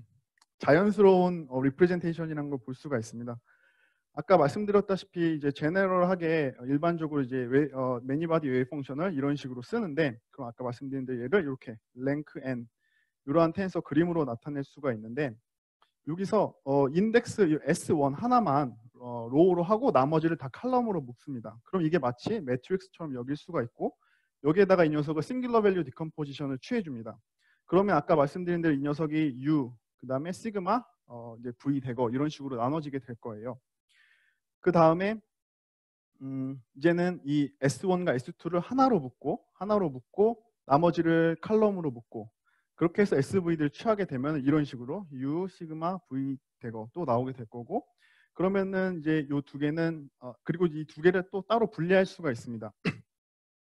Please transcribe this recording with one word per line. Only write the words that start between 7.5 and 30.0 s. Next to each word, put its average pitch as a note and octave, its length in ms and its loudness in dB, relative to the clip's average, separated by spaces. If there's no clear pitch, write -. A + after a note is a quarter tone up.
어, B2+ 300 -4
매니바디 D#3 460 0
웨이브 B2+ 220 0
펑션을 D3 420 -6
이런 C#3+ 220 -2
식으로 B2+ 260 -8
쓰는데, D3+ 560 -2
그럼 B2+ 160 -12
아까 A#2+ 160 -12
말씀드린 C3 420 -8
대로 B2 160 -6
얘를 D#3 220 0
이렇게 C3 340 -8
랭크 C#3+ 500 -6
N, B2 240 -6
이러한 D#3+ 260 2
텐서 F#3+ 260 -4
그림으로 E3 460 0
나타낼 C#3 380 -8
수가 C#3 300 -6
있는데, A#2 420 -6
여기서, F3+ 480 -2
어, C#3 240 4
인덱스 G#3+ 600 2
이 D3+ 160 2
에스 D#3+ 280 0
원 C#3 220 2
하나만, D3+ 600 0
어, A#2+ 320 -10
로우로 F3 320 6
하고 G#3+ 280 2
나머지를 D#3 460 2
다 C3+ 140 -10
칼럼으로 A#3+ 500 -2
묶습니다. A#2+ 640 -12
그럼 F#3 200 -2
이게 D#3+ 140 2
마치 C3+ 420 -4
매트릭스처럼 D3+ 760 -6
여길 B2+ 220 -6
수가 D#3+ 260 -6
있고, E3 320 -6
여기에다가 F3+ 400 6
이 D3+ 40 4
녀석을 D3+ 340 0
싱귤러 B3 380 0
밸류 F#3+ 220 2
디컴포지션을 C#3+ 800 -8
취해줍니다. B2 580 -6
그러면 F#3+ 320 4
아까 - 180 2
말씀드린 E3+ 480 0
대로 D#3+ 120 4
이 C#3 40 0
녀석이 D3 640 -2
U, C#3+ 280 0
그다음에 C3+ 320 -6